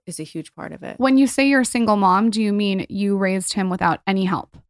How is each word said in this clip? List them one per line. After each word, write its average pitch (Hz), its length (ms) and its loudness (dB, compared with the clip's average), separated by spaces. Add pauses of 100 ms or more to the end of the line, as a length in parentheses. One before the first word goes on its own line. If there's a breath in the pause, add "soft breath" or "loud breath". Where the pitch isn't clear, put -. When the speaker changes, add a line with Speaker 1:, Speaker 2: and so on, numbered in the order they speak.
Speaker 1:
is 170 140 -12
a - 20 -8
huge 156 320 -12
part - 160 -12
of - 140 -16
it. - 160 -10
Speaker 2:
When 262 180 4
you 277 80 4
say 269 220 0
you're 269 140 4
a - 20 0
single 226 320 0
mom, 196 340 4
do 214 100 -2
you 208 120 0
mean 202 360 0
you 202 280 -2
raised 190 380 -2
him 190 140 -2
without 180 380 -2
any 190 180 0
help? - 320 -4 (140)